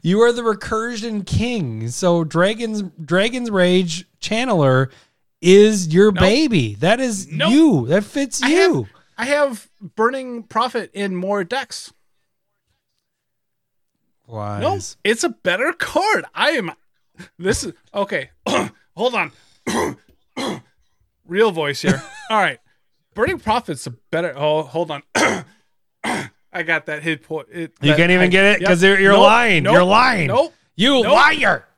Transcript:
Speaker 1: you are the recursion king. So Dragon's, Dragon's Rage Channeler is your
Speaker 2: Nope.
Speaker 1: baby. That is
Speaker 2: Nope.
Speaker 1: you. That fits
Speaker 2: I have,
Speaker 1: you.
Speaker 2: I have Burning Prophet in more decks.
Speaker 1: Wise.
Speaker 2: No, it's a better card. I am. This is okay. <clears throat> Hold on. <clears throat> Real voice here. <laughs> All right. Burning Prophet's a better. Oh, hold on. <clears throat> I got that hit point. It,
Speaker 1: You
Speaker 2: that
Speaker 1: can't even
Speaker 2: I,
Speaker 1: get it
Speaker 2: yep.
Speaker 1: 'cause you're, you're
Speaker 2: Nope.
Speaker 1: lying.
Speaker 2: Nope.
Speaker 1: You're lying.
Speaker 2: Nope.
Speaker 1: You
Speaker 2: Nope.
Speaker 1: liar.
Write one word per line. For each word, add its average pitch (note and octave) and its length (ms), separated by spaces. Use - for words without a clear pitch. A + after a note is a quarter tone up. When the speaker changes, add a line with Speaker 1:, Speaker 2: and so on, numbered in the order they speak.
Speaker 1:
you F#3 200
are A#3+ 120
the A#3+ 100
recursion A3 800
king. D3+ 640
So E3+ 360
Dragon's, G#3+ 580
Dragon's A3+ 460
Rage F3+ 560
Channeler D#3 720
is G3 500
your G3+ 200
Speaker 2:
Nope. F3+ 100
Speaker 1:
baby. F#3+ 540
That F3+ 240
is G#3 320
Speaker 2:
Nope. D#3 200
Speaker 1:
you. B3 360
That F#3 160
fits - 400
Speaker 2:
I C4 60
have, F4+ 240
Speaker 1:
you. A2 140
Speaker 2:
I A3+ 80
have C#4 440
Burning B3 480
Prophet A3+ 500
in C3+ 220
more F#3+ 300
decks. - 480
Speaker 1:
Wise. G#2 340
Speaker 2:
No, F#4 180
it's A#3 140
a F4 60
better A3 440
card. G4 520
I C#4+ 160
am. G#3 200
This F#3+ 260
is F#3+ 100
okay. F#3+ 360
<clears throat> A3+ 240
Hold A#3+ 200
on. E3 160
<clears throat> - 320
Real G3+ 260
voice D3 300
here. C#3+ 200
<laughs> G#5 120
All A3 100
right. D#3 200
Burning D4+ 260
Prophet's G#3+ 480
a C3+ 40
better. D#3+ 440
Oh, D3+ 280
hold D#3 280
on. C#3+ 120
<clears throat> A3 300
I E3 40
got D#3+ 240
that D3+ 160
hit D#3+ 200
point. D#3 280
It, E3 300
Speaker 1:
You D3 100
Speaker 2:
that D3+ 60
Speaker 1:
can't E3+ 140
even F3+ 140
Speaker 2:
I, - 20
Speaker 1:
get F#3+ 180
it G3+ 160
Speaker 2:
yep. F#3+ 80
Speaker 1:
'cause F3+ 140
you're, G3 160
you're G3 140
Speaker 2:
Nope. G3+ 80
Speaker 1:
lying. G#3 420
Speaker 2:
Nope. G3+ 100
Speaker 1:
You're F3+ 100
lying. G#3 440
Speaker 2:
Nope. C4+ 260
Speaker 1:
You B3 280
Speaker 2:
Nope. A#3 100
Speaker 1:
liar. C4+ 520